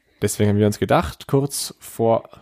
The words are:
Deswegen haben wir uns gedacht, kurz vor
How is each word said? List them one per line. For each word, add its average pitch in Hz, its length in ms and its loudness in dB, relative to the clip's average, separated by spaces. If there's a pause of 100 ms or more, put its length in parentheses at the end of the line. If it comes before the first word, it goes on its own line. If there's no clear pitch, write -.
(220)
Deswegen 104 280 0
haben 101 80 2
wir 107 80 4
uns 104 120 0
gedacht, - 480 -2
kurz - 540 -2
vor - 480 -2 (140)